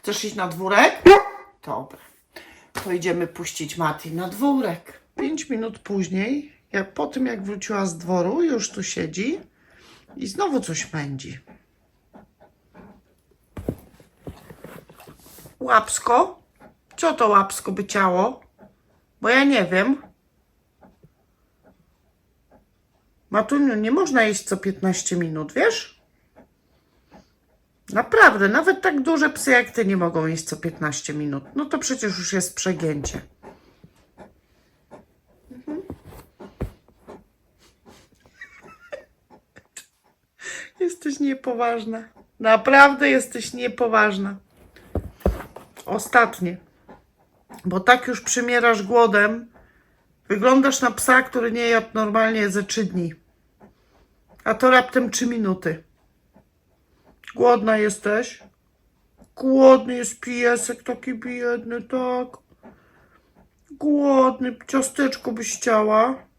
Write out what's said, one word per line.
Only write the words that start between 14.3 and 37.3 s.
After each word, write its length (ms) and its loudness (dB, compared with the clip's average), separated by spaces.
Łapsko? 800 2
Co 180 0
to 140 2
łapsko 440 2
by 120 -4
ciało? 560 0
Bo 80 -2
ja 160 4
nie 200 4
wiem. 380 0
Matuniu, 440 2
nie 160 -2
można 320 2
jeść 200 0
co 140 -4
piętnaście 600 -4
minut, 360 -4
wiesz? 440 -2
Naprawdę, 580 4
nawet 340 2
tak 180 0
duże 300 0
psy 200 -4
jak 200 2
ty 160 -2
nie 100 0
mogą 300 -2
jeść 180 -6
co 120 -8
piętnaście 580 -8
minut. 300 -6
No 100 -2
to 140 -4
przecież 400 -4
już 140 -6
jest 240 -4
przegięcie. 640 -4
Mhm. 320 -12